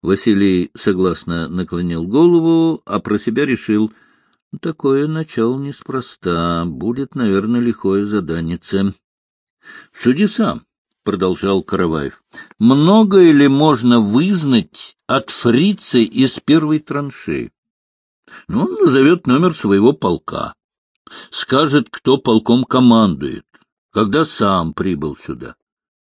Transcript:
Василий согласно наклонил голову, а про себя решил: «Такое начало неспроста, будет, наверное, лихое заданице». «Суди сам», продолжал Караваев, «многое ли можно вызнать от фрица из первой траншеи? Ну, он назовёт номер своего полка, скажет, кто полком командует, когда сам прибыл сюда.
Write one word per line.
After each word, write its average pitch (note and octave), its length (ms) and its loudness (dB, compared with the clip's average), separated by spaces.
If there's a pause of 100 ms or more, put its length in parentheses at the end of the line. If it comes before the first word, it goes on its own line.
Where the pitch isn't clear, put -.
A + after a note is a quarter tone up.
Василий G2 720 0
согласно F2 720 -2
наклонил E2+ 560 -6
голову, E3 800 2
а G2+ 160 -4
про - 180 -4
себя C3 280 -2
решил: A2 460 -2 (680)
«Такое C#3+ 480 -2
начало C3+ 500 -4
неспроста, F2 1080 -6
будет, G#2+ 480 -6
наверное, A2 460 0
лихое G2+ 440 -2
заданице». F2 880 -4 (1000)
«Суди C#3 340 0
сам», G3+ 400 -4 (360)
продолжал F#2+ 600 -2
Караваев, D#2+ 600 -4 (360)
«многое F3 760 6
ли C#3+ 160 6
можно C3 520 4
вызнать C3+ 960 0 (100)
от C3+ 240 -4
фрица C#3 680 0
из B2 420 0
первой D#3 380 0
траншеи? C#3 720 -8 (960)
Ну, B2 140 -2
он F#4 120 -4
назовёт E3 520 2
номер D3+ 260 2
своего G2+ 400 2
полка, - 600 -6 (760)
скажет, C#3 600 0
кто - 280 0
полком A#2 460 2
командует, A2 840 2 (440)
когда A2 340 0
сам F#2+ 480 -2
прибыл D2+ 440 -6
сюда. B1 400 -14 (460)